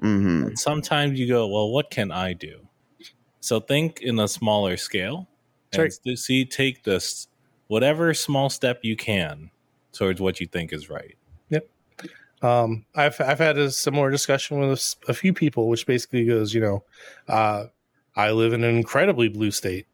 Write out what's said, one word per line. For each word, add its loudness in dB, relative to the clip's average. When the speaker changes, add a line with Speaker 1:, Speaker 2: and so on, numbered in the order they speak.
Speaker 1:
Mm-hmm. 2
Speaker 2:
And -8
sometimes 0
you 0
go, 2
"Well, 0
what -2
can -2
I -2
do?" -14
So 0
think 0
in -2
a 2
smaller 0
scale -6
and 2
Speaker 3:
Sure. -8
Speaker 2:
s-, -8
see, 2
take -2
this, -4
whatever 2
small 0
step -2
you -2
can -4
towards -2
what -2
you -8
think -6
is -12
right. -14
Speaker 3:
Yep. -2
Um, 2
I've, 2
I've 0
had 2
a 2
similar 0
discussion 0
with 2
a 2
s-, -4
a 2
few 2
people, 2
which 0
basically 0
goes, 2
you 2
know, 0
uh, 0
I 2
live 4
in 0
an 4
incredibly 2
blue -2
state. -6